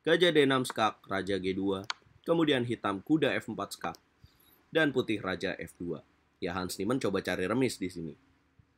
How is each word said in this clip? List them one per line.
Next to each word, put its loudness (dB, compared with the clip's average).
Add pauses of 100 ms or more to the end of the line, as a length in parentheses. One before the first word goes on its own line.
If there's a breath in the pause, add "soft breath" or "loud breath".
gajah 6
D 6
enam 2
skak, -2
raja -2
G 0
dua, -2 (400)
kemudian 2
hitam -4
kuda 2
F -6
empat -8
skak, -8 (760 soft breath)
dan 2
putih -2
raja -4
F -14
dua. -8 (400)
Ya, -4
Hans -6
Niemann 0
coba -2
cari -2
remis 0
di -6
sini. -10 (640)